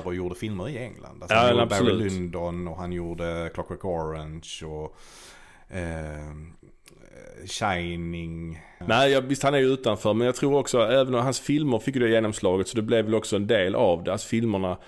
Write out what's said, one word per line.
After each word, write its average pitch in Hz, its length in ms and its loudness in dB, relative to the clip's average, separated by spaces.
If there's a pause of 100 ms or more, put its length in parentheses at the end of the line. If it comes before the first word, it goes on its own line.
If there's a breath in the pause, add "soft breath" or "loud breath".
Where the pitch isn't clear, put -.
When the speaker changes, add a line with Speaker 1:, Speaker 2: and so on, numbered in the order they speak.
Speaker 1:
och 90 80 -4
gjorde 90 200 -4
filmer 107 340 -6
i 151 100 -8
England. - 440 -14
Alltså, 107 140 0
Speaker 2:
Ja, 113 60 6
Speaker 1:
han 123 80 6
gjorde 117 120 4
Speaker 2:
absolut. 107 360 4
Speaker 1:
Barry 98 120 0
Lyndon 87 580 -4
och 82 80 -8
han 90 160 -8
gjorde 85 640 -4
Clockwork 85 300 -10
Orange 80 800 -6
och, 78 320 -10 (800 loud breath)
eh, 78 580 -8 (1120)
Shining. 85 1120 -4 (260 loud breath)
Speaker 2:
Nej, 131 260 6
ja, 135 80 4
visst, 135 220 -2
han 139 120 4
är 143 40 6
ju 135 140 6
utanför, 107 420 2
men 117 120 2
jag 123 100 0
tror 143 220 2
också, - 220 0
även 127 340 4
om 120 100 2
hans 131 160 -2
filmer 143 380 2
fick 131 160 -4
ju 131 60 2
det 117 80 4
genomslaget, 104 600 2
så - 80 -4
det 110 60 0
blev 113 220 2
väl 107 100 0
också 107 220 0
en 101 100 0
del 101 280 2
av 90 300 2
det. 87 80 -2
Alltså 101 160 -4
filmerna 101 600 0